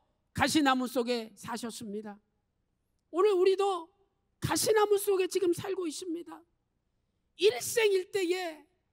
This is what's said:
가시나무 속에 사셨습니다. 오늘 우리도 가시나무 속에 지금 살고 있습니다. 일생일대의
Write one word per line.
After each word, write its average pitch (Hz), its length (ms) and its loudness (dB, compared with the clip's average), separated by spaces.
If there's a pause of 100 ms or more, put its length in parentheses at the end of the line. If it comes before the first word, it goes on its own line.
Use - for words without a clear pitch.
(340)
가시나무 262 540 2
속에 240 480 -4
사셨습니다. 214 840 -12 (920)
오늘 392 220 4
우리도 381 560 2 (520)
가시나무 415 580 2
속에 381 300 0
지금 349 240 0
살고 370 340 -6
있습니다. 320 560 -10 (920)
일생일대의 370 1300 0 (260)